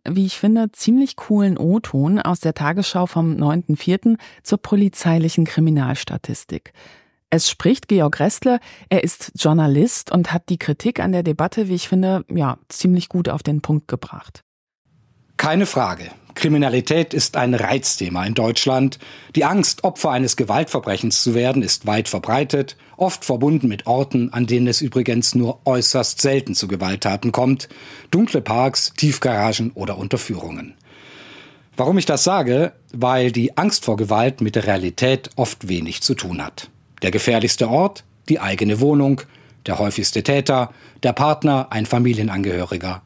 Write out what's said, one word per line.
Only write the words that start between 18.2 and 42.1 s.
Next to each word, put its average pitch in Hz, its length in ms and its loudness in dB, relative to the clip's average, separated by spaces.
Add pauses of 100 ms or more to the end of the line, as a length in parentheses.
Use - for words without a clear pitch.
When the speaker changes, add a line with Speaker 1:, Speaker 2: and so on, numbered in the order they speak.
Speaker 2:
in 104 80 -2
Deutschland. 131 680 0 (360)
Die 156 100 2
Angst, 175 400 0
Opfer 180 260 -2
eines 127 260 0
Gewaltverbrechens 117 840 0
zu 120 120 2
werden, 123 280 2
ist - 240 -2
weit 107 220 0
verbreitet, 135 680 -2 (200)
oft - 280 -2
verbunden 139 440 2
mit 101 180 -6
Orten, 127 460 0
an 120 140 0
denen 120 200 2
es 117 140 0
übrigens 120 540 0
nur 120 320 0
äußerst 123 560 0
selten 139 320 0
zu - 140 -4
Gewalttaten 98 640 -2
kommt. 127 360 0 (420)
Dunkle 196 300 2
Parks, 123 560 0
Tiefgaragen 117 760 0
oder 98 260 -8
Unterführungen. 87 760 -6 (1000)
Warum 160 220 2
ich - 80 -2
das 143 180 0
sage? 160 480 2 (220)
Weil 127 360 2
die 117 280 -2
Angst 202 260 0
vor 110 120 0
Gewalt 113 440 0
mit 107 140 0
der 104 120 0
Realität 101 680 0
oft - 320 -4
wenig 87 340 -4
zu 135 120 0
tun 87 280 -8
hat. - 280 -14 (320)
Der - 80 0
gefährlichste 113 580 0
Ort, 175 360 0 (260)
die 156 100 2
eigene 104 400 -2
Wohnung, 139 400 4 (460)
der 92 120 -4
häufigste 101 440 -2
Täter, 139 500 0 (300)
der 120 100 2
Partner, 147 580 0
ein 110 140 -4
Familienangehöriger, 98 1200 -2